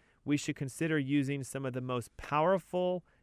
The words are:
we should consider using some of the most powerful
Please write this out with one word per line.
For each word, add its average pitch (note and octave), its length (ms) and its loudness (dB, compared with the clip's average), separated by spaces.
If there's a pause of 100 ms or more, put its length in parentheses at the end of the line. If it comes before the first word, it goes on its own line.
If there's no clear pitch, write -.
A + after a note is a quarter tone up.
(240)
we C#3+ 120 2
should C#3+ 180 -2
consider D#3 440 -2
using C#3 440 2
some C3+ 220 -6
of B2+ 80 -2
the B2+ 80 -4
most B2+ 380 -4
powerful F3+ 880 2 (180)